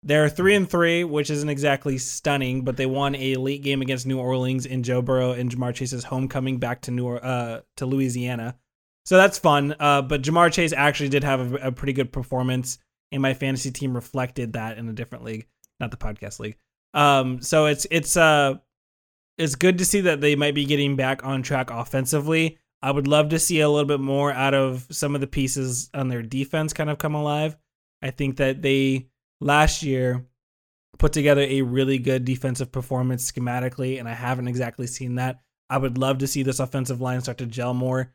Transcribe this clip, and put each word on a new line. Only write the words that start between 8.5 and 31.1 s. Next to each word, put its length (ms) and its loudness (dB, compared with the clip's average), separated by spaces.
So 120 4
that's 200 6
fun. 420 2
Uh, 220 4
but 200 -2
Ja'Marr 300 6
Chase 220 0
actually 360 2
did 140 2
have 300 0
a, 140 -4
a 40 -2
pretty 220 -4
good 180 -2
performance, 680 -4
and 80 -2
my 140 2
fantasy 360 -4
team 220 -4
reflected 600 -6
that 240 -8
in 120 -8
a 40 -8
different 300 -10
league, 220 -10
not 120 -6
the 60 -12
podcast 420 -8
league. 180 -10
Um, 480 2
so 260 2
it's, 240 0
it's, 260 0
uh, 380 6
it's 180 0
good 240 4
to 60 2
see 160 2
that 200 2
they 140 4
might 180 2
be 120 0
getting 320 2
back 280 -2
on 180 -2
track 280 -2
offensively. 880 0
I 100 -2
would 160 0
love 220 4
to 100 2
see 220 2
a 80 6
little 180 4
bit 140 0
more 320 2
out 200 2
of 380 0
some 240 -2
of 60 -2
the 60 -4
pieces 680 -2
on 160 -2
their 120 -4
defense 520 -4
kind 160 -4
of 100 -4
come 160 -2
alive. 400 -2
I 100 -6
think 260 -4
that 240 0
they 460 2
last 400 4
year 440 0
put 140 6